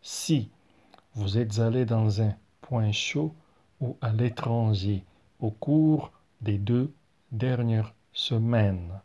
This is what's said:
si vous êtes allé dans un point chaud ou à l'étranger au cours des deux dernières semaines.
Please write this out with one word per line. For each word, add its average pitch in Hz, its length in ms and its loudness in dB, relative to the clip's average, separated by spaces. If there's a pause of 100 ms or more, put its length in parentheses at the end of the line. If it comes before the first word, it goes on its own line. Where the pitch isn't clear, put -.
si - 480 -2 (640)
vous 104 240 0
êtes 110 180 -2
allé 117 260 2
dans 110 380 2
un 107 140 2 (260)
point 110 300 -2
chaud 151 420 -4 (460)
ou - 200 -6
à 110 120 -2
l'étranger 110 920 0 (360)
au 110 100 -2
cours 156 640 2 (300)
des 104 180 -2
deux 120 340 0 (380)
dernières 117 640 0 (180)
semaines. 101 920 0